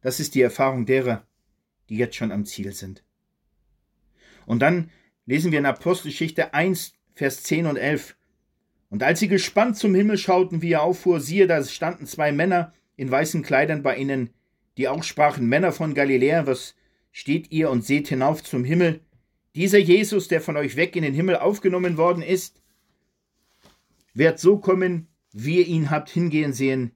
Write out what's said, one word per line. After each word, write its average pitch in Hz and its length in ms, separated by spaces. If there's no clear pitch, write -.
Das 131 200
ist 147 160
die 127 60
Erfahrung 127 440
derer, 123 400
die 110 80
jetzt 117 180
schon 110 160
am 101 140
Ziel 98 280
sind. 95 300
Und 120 140
dann 165 300
lesen 151 240
wir 151 80
in 143 80
Apostelgeschichte 160 880
eins, 175 380
Vers 135 280
zehn 165 240
und 147 100
elf. 143 380
„Und 104 120
als 160 180
sie 214 80
gespannt 208 480
zum 202 180
Himmel 202 220
schauten, 185 460
wie 170 100
er 151 100
auffuhr, 180 380
siehe, 180 260
da 160 160
standen 156 440
zwei 151 260
Männer 170 400
in 131 140
weißen 156 320
Kleidern 147 400
bei 131 160
ihnen, 135 320
die 131 100
auch 151 140
sprachen, 147 440
‚Männer 160 260
von 160 200
Galiläa, 139 540
was - 280
steht - 380
ihr 156 180
und 120 160
seht 143 240
hinauf 147 340
zum 123 220
Himmel? 160 360
Dieser 185 240
Jesus, 196 500
der 165 120
von 156 160
euch 139 200
weg 175 200
in 165 60
den 143 100
Himmel 165 240
aufgenommen 180 600
worden 170 240
ist, - 400
wird 160 240
so 196 200
kommen, 185 500
wie 135 260
ihr 175 80
ihn 160 240
habt 151 180
hingehen 151 460
sehen 131 420